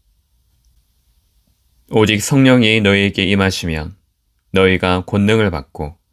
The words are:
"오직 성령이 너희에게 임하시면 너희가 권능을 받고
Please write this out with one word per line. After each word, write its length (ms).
"오직 280
성령이 600
너희에게 440
임하시면 680
너희가 520
권능을 460
받고 440